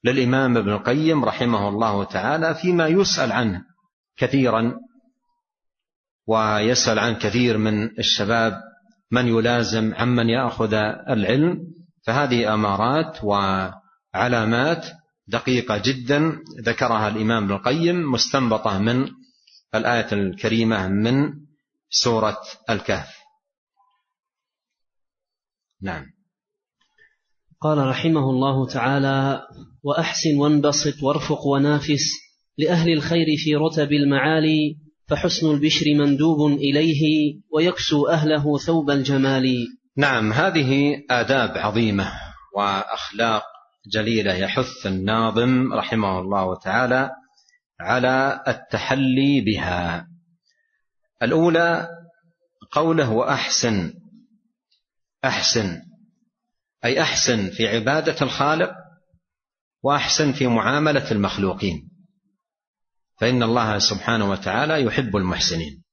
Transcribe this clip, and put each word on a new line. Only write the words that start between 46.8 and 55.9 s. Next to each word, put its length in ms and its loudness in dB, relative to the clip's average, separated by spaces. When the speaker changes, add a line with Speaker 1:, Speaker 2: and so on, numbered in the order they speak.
Speaker 1:
على 680 0
التحلي 920 0
بها. 680 -2
الأولى 680 2
قوله: 380 2
"وأحسن". 840 0
أحسن 580 -2